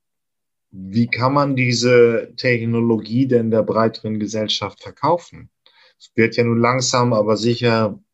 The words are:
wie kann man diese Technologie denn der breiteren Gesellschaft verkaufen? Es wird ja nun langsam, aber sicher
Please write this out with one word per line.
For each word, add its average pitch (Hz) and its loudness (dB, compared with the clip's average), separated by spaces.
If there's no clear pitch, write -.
wie 95 -2
kann 127 -2
man 143 0
diese 120 2
Technologie 117 0
denn 113 0
der 110 2
breiteren 110 -2
Gesellschaft 104 -6
verkaufen? 143 -6
Es - -20
wird 113 2
ja 120 2
nun 117 0
langsam, 123 0
aber 107 0
sicher 113 0